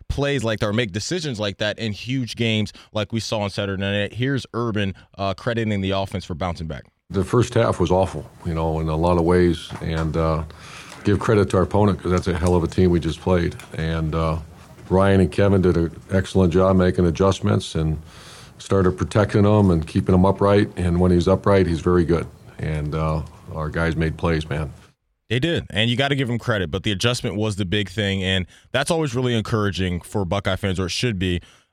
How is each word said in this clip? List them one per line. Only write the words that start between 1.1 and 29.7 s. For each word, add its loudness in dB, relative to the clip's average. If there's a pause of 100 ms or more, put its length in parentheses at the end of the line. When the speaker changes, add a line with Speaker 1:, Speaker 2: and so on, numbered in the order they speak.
Speaker 1:
like -4
that -2
in -4
huge -6
games 0 (180)
like -4
we -2
saw -4
on -2
Saturday -4
night. -2
Here's -2
Urban, -4 (220)
uh, -2
crediting -2
the -2
offense -4
for -10
bouncing -6
back. -12 (280)
Speaker 2:
The 0
first 2
half 2
was 2
awful, 0 (160)
you -4
know, -2
in -2
a -2
lot 2
of 2
ways, 2 (100)
and, -2
uh, 0 (640)
give 2
credit 2
to 2
our 4
opponent 2
'cause -2
that's 0
a -2
hell 2
of 4
a 0
team 2
we 4
just -4
played. 0 (220)
And, -2
uh, 0 (500)
Ryan 6
and 4
Kevin 4
did 4
an 0 (160)
excellent 2
job 4
making 4
adjustments 2
and -2 (560)
started 2
protecting 2
him 6
and 0
keeping 0
him 6
upright. 4
And 0
when 4
he's 4
upright, 4
he's -2
very 4
good. 0 (320)
And, -4
uh, -2 (320)
our -6
guys -2
made -2
plays, -2
man. -4 (580)
Speaker 1:
They -2
did, -2
and 0
you 0
gotta 0
give -2
them -4
credit, -2
but -4
the -2
adjustment -2
was -2
the -4
big -2
thing, -2
and 0 (260)
that's -2
always -2
really 0
encouraging -2